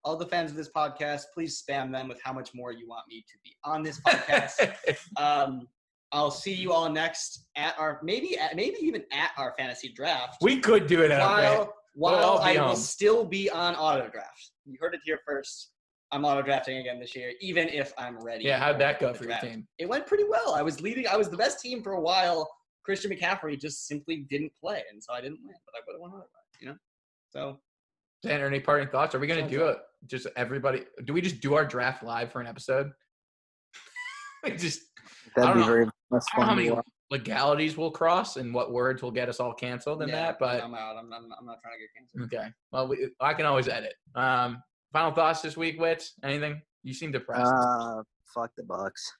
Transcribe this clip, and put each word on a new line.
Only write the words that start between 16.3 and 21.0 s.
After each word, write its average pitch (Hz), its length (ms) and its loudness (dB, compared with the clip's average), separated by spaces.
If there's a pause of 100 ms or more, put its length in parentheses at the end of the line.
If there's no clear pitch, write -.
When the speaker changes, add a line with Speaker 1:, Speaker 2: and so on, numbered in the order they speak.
Speaker 1:
drafting 131 380 -2
again 123 200 -8
this 120 160 -14
year, 123 240 -8
even 170 300 0
if 143 280 -4
I'm 120 220 -10
ready 113 240 -8
Speaker 2:
Yeah, 135 160 2
how'd 143 200 4
that 147 180 4
Speaker 1:
for 151 80 0
Speaker 2:
go 123 80 2
Speaker 1:
the 120 60 -10
Speaker 2:
for 123 60 -10
your 117 80 -8
Speaker 1:
draft. 110 120 -4
Speaker 2:
team? 113 220 -12 (100)
Speaker 1:
It 170 100 -6
went 262 200 -2
pretty 415 180 4
well. 415 280 0
I 147 100 2
was 151 180 -2
leading, 233 260 -4